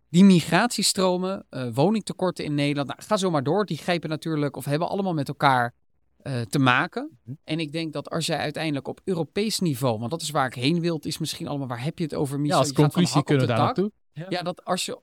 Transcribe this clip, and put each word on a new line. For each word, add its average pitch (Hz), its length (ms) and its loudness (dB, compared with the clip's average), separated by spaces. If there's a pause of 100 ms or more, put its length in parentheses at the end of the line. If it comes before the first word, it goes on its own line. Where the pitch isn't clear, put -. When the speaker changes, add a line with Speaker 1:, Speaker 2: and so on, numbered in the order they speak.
Speaker 1:
die 175 160 8
migratiestromen, 185 1200 2
eh, 127 240 -8
woningtekorten 180 720 0
in 147 100 -2
Nederland, 143 340 0
nou, - 140 -12
ga - 140 0
zo 190 140 0
maar 151 120 2
door. 170 220 2
Die 170 120 -6
grijpen 170 320 -2
natuurlijk, 151 480 -2
of - 80 -10
hebben 147 240 -2
allemaal 190 260 -2
met 143 140 -2
elkaar, 131 460 2 (420)
eh, 127 240 -6
te 117 180 -2
maken. 156 640 2
Speaker 2:
Mhm. 131 220 -14
Speaker 1:
En 160 140 -4
ik 156 140 -6
denk 160 200 -6
dat 143 180 -10
als 170 160 -2
jij 160 120 -2
uiteindelijk 147 500 -4
op - 160 -8
Europees 190 540 -2
niveau, 127 400 0
want 117 120 -6
dat 170 120 -6
is 156 80 -6
waar 147 160 0
ik 123 80 -6
heen 143 260 0
wil, 170 140 0
het 156 120 -8
is 156 120 -6
misschien 160 300 -6
allemaal, 139 200 -6
waar 120 140 -6
heb 156 160 -6
je 175 60 -4
het 151 100 -6
over, 143 260 -2
Michel? 147 140 0
Speaker 2:
Ja, 160 40 4
als 143 100 4
Speaker 1:
Je 135 60 -6
gaat 151 80 6
van 147 80 6
Speaker 2:
conclusie - 240 2
Speaker 1:
hak 147 80 4
op - 40 -4
Speaker 2:
kunnen 131 200 4
we 117 60 2
Speaker 1:
de 113 60 2
Speaker 2:
daar 147 80 4
Speaker 1:
tak. 247 100 0
Speaker 2:
naartoe. 202 160 0 (200)
Ja. 160 160 -12
Speaker 1:
Ja, 175 140 -4
dat 170 220 -8
als 180 220 -2
je - 160 -10